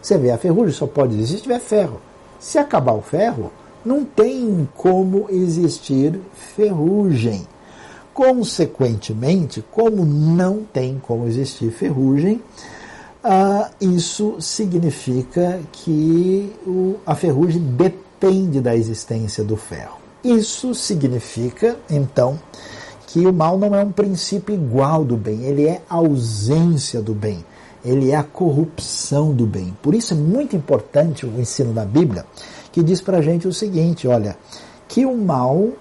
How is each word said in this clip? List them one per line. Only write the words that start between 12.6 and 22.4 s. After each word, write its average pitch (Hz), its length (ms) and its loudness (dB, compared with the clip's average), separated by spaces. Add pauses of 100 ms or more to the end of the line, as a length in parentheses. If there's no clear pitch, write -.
ah, 196 460 2 (100)
isso 190 600 0
significa 175 1200 -2 (120)
que 175 800 0 (120)
o, 185 400 0
a 156 120 -2
ferrugem 165 440 2
depende 180 1000 0
da 120 160 2
existência 113 680 -4
do 104 140 -2
ferro. - 420 -14 (240)
Isso 240 520 0
significa, 127 1000 -2 (140)
então, 139 480 0 (680)